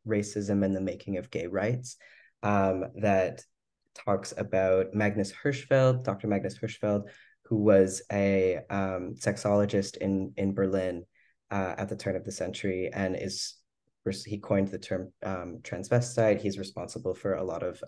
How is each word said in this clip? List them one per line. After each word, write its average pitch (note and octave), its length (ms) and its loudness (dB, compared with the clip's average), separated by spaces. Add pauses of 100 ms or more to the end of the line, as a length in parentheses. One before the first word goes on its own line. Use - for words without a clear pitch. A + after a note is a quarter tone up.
Racism G2+ 560 0
and G2 120 2
the F#2 60 -2
Making F#2+ 360 -4
of F2+ 120 -8
Gay E2 180 -6
Rights, A2 500 -2 (460)
um, G2 420 2 (100)
that F#2+ 480 2 (500)
talks - 440 -2
about F#2+ 560 2
Magnus G#2 380 0
Hirschfeld, C3 720 2
Doctor G2 240 -2
Magnus G2+ 300 0
Hirschfeld, G#2 460 -2 (400)
who A2+ 140 0
was G2 440 6 (100)
a, G2 460 4 (120)
um, F#2+ 500 -2
sexologist G2+ 760 2
in, G2 380 0
in G2 200 0
Berlin, F#2+ 500 0 (440)
uh, F#2+ 280 -2
at G2+ 100 -4
the G2+ 80 -6
turn F#2+ 220 -2
of F2+ 80 -10
the - 60 -8
century F#2 640 -4
and F#2+ 220 -2
is, - 400 -8 (720)
he G#2 120 -6
coined G2+ 300 2
the G2 100 -6
term, F#2 360 -6 (100)
um, F2+ 380 -6
transvestite. A2 800 0
He's G2+ 180 -4
responsible F2+ 560 -6
for G2 200 -2
a E2 80 -4
lot F2+ 200 -6
of, F2+ 240 -8